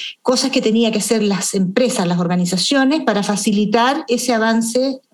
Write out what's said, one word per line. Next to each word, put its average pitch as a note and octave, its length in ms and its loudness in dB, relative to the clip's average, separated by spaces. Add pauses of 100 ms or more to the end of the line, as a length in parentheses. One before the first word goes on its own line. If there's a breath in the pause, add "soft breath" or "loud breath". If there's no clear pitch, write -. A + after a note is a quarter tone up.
(220 loud breath)
cosas B3+ 300 0
que C4 100 0
tenía A3+ 300 2
que A3 80 -2
hacer A3 240 0
las G3 320 -2
empresas, G3 500 0
las F3 140 0
organizaciones, F#3 840 0
para G3+ 220 0
facilitar G#3+ 840 0
ese A#3+ 260 -2
avance, A3+ 680 0 (140)